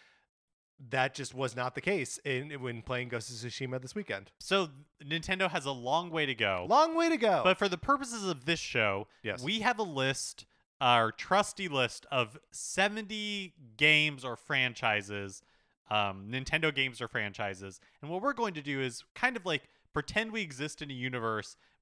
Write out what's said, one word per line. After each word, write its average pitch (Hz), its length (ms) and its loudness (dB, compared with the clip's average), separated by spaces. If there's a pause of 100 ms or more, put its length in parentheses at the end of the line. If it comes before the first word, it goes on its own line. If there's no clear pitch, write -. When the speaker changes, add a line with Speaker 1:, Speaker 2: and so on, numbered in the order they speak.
(920)
Speaker 1:
that 131 220 2
just 131 220 -10
was 127 220 -4
not 127 180 -4
the 139 60 -6
case 175 380 -2
in, 139 320 -2 (120)
when 117 200 -6
playing 123 260 -4
Ghost 120 220 -6
of 123 60 -12 (140)
Tsushima 127 320 -6
this 131 140 -14
weekend. 101 420 -6
Speaker 2:
So 190 300 0 (360)
Nintendo 165 460 -2
has 156 160 -2
a 139 60 0
long 139 380 0
way 160 140 0
to 135 120 0
go. 95 340 2
Speaker 1:
Long 311 240 6
way 330 140 4
to 330 80 4
go. 208 260 4
Speaker 2:
But 180 160 6
for 202 100 2
the 180 80 0
purposes 247 520 -2
of 139 160 -4
this 160 160 0
show, 104 480 2 (160)
Speaker 1:
Yes. 107 180 -4
Speaker 2:
we 196 200 0
have 220 180 2
a - 20 0
list, 135 640 -2 (340)
our 120 300 6
trusty - 560 0
list 135 460 -2
of 123 260 0 (140)
seventy 208 1000 -4 (220)
games 151 480 6
or 120 120 -4
franchises, 104 1080 0 (480)
um, 101 400 0
Nintendo 151 420 0
games 131 300 -2
or 113 60 -4
franchises. 98 720 -4 (200)
And 143 80 -10
what 180 140 -4
we're 277 100 2
going 226 220 -2
to 151 80 -8
do 139 180 -2
is 127 220 -4 (140)
kind 247 200 0
of, 180 80 -8
like, 160 200 -2 (280)
pretend 214 380 -2
we 220 120 -4
exist 147 380 -6
in 143 120 -8
a - 20 -8
universe 120 640 -4 (260)